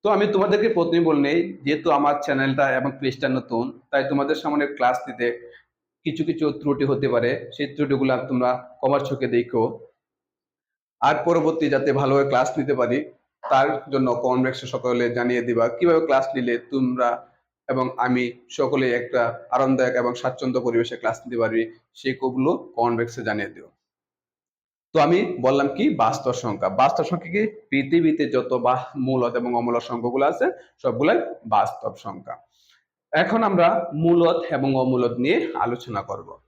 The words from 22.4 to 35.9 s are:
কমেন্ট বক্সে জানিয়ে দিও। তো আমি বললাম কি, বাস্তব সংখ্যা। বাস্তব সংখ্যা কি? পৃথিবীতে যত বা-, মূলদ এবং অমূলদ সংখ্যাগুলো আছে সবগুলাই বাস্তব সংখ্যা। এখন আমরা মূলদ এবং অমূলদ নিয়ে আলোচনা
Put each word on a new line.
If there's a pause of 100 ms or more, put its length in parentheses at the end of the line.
কমেন্ট
বক্সে
জানিয়ে
দিও। (1300)
তো
আমি (260)
বললাম
কি, (200)
বাস্তব (100)
সংখ্যা।
বাস্তব
সংখ্যা
কি? (280)
পৃথিবীতে (120)
যত (140)
বা-, (160)
মূলদ
এবং
অমূলদ
সংখ্যাগুলো
আছে (360)
সবগুলাই (260)
বাস্তব (100)
সংখ্যা। (800)
এখন
আমরা (260)
মূলদ (180)
এবং
অমূলদ (100)
নিয়ে (260)
আলোচনা